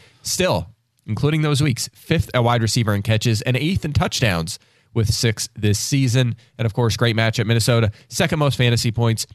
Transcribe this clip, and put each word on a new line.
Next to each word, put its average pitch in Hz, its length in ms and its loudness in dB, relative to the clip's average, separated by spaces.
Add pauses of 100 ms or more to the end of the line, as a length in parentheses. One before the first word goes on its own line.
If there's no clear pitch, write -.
(240)
Still, 135 440 -2 (400)
including 143 360 0
those 147 180 2
weeks, 135 320 -2
fifth - 400 -2
at 123 100 2
wide 120 180 2
receiver 110 320 0
in 101 80 0
catches 110 420 0
and 127 140 0
eighth 165 280 -2
in 147 80 -6
touchdowns 92 640 -2 (340)
with 110 200 0
six - 420 -2
this 104 240 0
season. 127 560 0 (220)
And, 117 80 -2
of 107 80 -2
course, 117 240 0
great 117 180 2
matchup, 113 300 0
Minnesota. 113 460 2 (180)
Second 165 300 0
most 143 180 0
fantasy 120 340 2
points, 113 440 -2